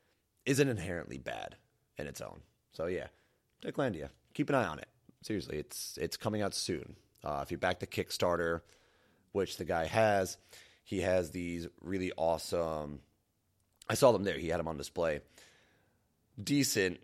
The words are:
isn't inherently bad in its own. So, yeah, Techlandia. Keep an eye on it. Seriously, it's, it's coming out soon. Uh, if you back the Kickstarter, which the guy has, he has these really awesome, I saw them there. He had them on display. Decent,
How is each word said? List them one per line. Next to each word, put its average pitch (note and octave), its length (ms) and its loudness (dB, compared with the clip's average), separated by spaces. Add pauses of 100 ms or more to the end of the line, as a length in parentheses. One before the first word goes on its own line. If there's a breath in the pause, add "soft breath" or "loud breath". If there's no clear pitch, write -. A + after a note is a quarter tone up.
(460 soft breath)
isn't C3+ 220 4
inherently F2+ 500 -4
bad A1+ 380 -8 (420)
in D2 80 -6
its C2+ 140 -10
own. G1+ 220 -12 (280)
So, D#2+ 160 -4
yeah, F2 220 -2 (560 soft breath)
Techlandia. F2 460 -2 (240)
Keep D3 160 0
an D3 40 2
eye A#2+ 120 4
on D#2 120 -4
it. - 100 -14 (340)
Seriously, F2+ 360 -2
it's, - 420 -8
it's E2 160 -2
coming G#2 260 -2
out G2 120 -2
soon. - 400 -4 (300)
Uh, D2 180 -2
if - 80 -8
you E2+ 80 -4
back F2+ 220 0
the G2 80 -6
Kickstarter, E2+ 720 0 (720 soft breath)
which F#2+ 240 0
the F#2 80 -6
guy E2 220 2
has, G2+ 520 4 (460 loud breath)
he G2 160 -2
has F2+ 320 2
these F2 340 -4 (140)
really F#2 360 -2
awesome, D#2+ 840 0 (880)
I G#2+ 60 0
saw B2 180 8
them G2 100 2
there. E2+ 160 0
He E2 100 -4
had E2+ 120 2
them D#2+ 80 -2
on D#2+ 80 -4
display. D2+ 460 0 (1160 soft breath)
Decent, G#2+ 640 2